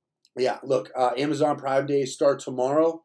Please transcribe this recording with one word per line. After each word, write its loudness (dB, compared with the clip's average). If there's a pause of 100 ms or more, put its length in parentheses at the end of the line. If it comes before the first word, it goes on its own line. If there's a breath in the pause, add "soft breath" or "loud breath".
(360)
yeah, -2
look, 0
uh, 2
Amazon 0
Prime 0
Day 0
start 0
tomorrow. 0